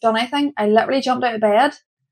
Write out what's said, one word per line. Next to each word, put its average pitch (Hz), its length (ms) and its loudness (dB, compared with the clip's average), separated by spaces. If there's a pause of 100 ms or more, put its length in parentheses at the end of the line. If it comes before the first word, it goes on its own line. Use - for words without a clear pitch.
done 220 140 0
anything. 285 420 -2
I 208 80 0
literally 226 340 2
jumped 254 240 -2
out 233 120 -2
of 214 40 -8
bed 220 340 2 (380)